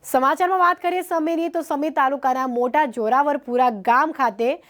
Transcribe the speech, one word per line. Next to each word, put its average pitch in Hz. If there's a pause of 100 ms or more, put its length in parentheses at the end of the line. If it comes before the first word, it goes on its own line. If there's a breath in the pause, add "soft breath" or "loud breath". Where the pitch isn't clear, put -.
(140)
સમાચારમાં 320
વાત 359
કરીએ 359
સમીની, 330
તો 339
સમી 294
તાલુકાના 262
મોટા 247
જોરાવરપુરા 254
ગામ 240
ખાતે 240